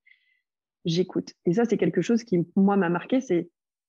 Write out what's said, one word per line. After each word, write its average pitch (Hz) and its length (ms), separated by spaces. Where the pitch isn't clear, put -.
j'écoute. 175 480
Et 175 80
ça, 233 120
c'est 214 120
quelque 175 240
chose 233 220
qui, 170 320
moi, 202 220
m'a 170 120
marqué, 175 320
c'est, 175 280